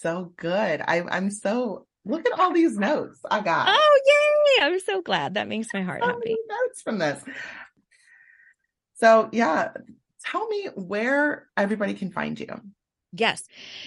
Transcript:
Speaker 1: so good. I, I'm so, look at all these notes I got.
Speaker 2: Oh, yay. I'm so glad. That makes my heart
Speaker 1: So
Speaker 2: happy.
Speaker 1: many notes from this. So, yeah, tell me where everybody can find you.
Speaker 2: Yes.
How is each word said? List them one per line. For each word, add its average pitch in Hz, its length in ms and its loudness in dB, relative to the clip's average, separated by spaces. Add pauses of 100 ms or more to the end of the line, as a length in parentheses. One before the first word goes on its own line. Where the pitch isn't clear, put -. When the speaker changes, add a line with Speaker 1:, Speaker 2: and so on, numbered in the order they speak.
Speaker 1:
so 175 360 -6
good. 175 440 -2
I, 175 260 0
I'm 190 220 -2
so, 214 560 -4 (180)
look 285 220 -2
at 494 140 0
all 370 120 4
these 330 280 4
notes 208 400 -2 (100)
I 208 120 0
got. 156 280 0
Speaker 2:
Oh, 571 380 6
yay. 587 580 6
I'm 359 140 0
so 381 240 -4
glad. 175 320 -2
That 208 120 -4
makes 220 240 -6
my 196 120 -4
heart 180 180 -6
Speaker 1:
So 480 60 0
Speaker 2:
happy. 480 160 -2
Speaker 1:
many 453 140 -2 (120)
notes 494 320 -4
from 220 160 -6
this. 147 240 -2 (1700)
So, 226 360 6
yeah, 226 380 0 (560)
tell 415 220 -6
me 415 280 -6
where 240 720 -2 (100)
everybody 202 360 0
can - 180 -8
find 76 280 -6
you. - 80 -10 (680)
Speaker 2:
Yes. 214 260 0 (440)